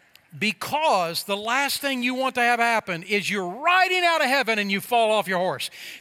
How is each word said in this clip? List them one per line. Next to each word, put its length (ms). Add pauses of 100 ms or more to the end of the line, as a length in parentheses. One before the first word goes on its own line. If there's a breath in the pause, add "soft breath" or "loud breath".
(380 loud breath)
Because 880
the 120
last 440
thing 220
you 120
want 200
to 80
have 160
happen 460
is 260
you're 180
riding 560
out 160
of 60
heaven 320
and 120
you 100
fall 320
off 160
your 100
horse. 320 (300 loud breath)